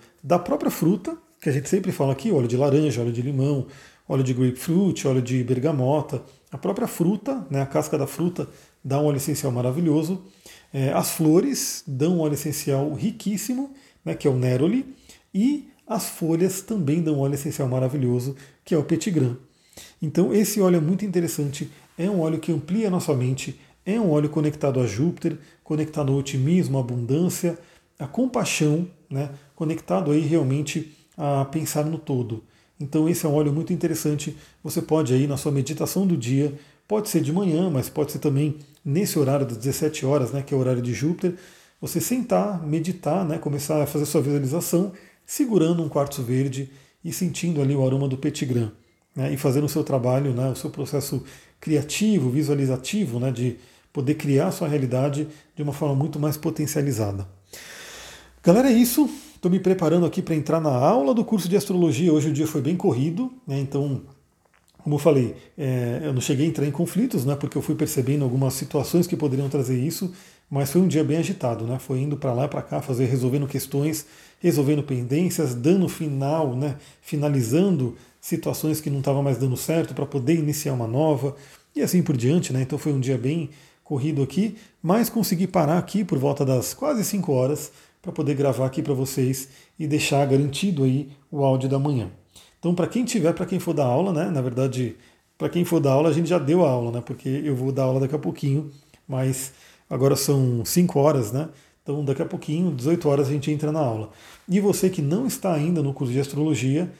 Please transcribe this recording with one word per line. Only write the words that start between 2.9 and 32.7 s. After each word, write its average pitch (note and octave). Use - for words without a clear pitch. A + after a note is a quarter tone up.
óleo A#2
de A#2
limão, C#3
óleo C3+
de B2+
grapefruit, D3
óleo C3
de B2
bergamota, C3+
a C3
própria G3
fruta, G#3
né, C#3
a C3
casca D3+
da C3+
fruta E3
dá C#3
um D3
óleo D3
essencial C#3
maravilhoso, D#3
é, C3+
as D#3
flores F3
dão D3+
um E3
óleo D3+
essencial D3
riquíssimo, B3
né, E3
que -
é C#3+
o B2+
neroli, B2+
e C4
as G#3+
folhas E3+
também E3+
dão D#3
um C#3
óleo C#3
essencial C#3
maravilhoso, B2+
que -
é D#3+
o C#3
petigram. D#3
Então E3
esse G#3
óleo F3+
é E3
muito F3+
interessante, D#3+
é F3
um F#3+
óleo D#3+
que D#3+
amplia G3
a -
nossa E3
mente, C3
é G#3+
um G3
óleo D3
conectado D3+
a B2
Júpiter, C#3+
conectado D3+
ao C#3
otimismo, C3+
à -
abundância, C#3
à C#3+
compaixão, F3+
né, C#3
conectado D#3+
aí D3+
realmente D3
a C#3+
pensar D3+
no D#3
todo. A2+